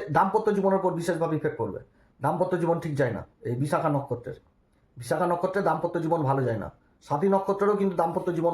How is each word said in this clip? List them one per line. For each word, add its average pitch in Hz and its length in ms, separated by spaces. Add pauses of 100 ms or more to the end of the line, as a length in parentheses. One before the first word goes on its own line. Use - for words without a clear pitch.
(180)
দাম্পত্য 202 300 (100)
জীবনের 190 240
উপর 180 180
বিশেষভাবে 165 400
ইফেক্ট - 220
পড়বে। 101 200 (400)
দাম্পত্য 180 400
জীবন 165 220
ঠিক 156 160
যায় 120 180
না 80 40 (280)
এই 123 120
বিশাখা 151 340
নক্ষত্রের। - 420 (600)
বিশাখা 165 340
নক্ষত্রে 185 380
দাম্পত্য 165 260 (100)
জীবন 160 240
ভালো 135 180
যায় 110 160
না, 76 40 (380)
স্বাতী 147 300
নক্ষত্রেরও 196 460
কিন্তু 190 200
দাম্পত্য 170 360
জীবন 170 160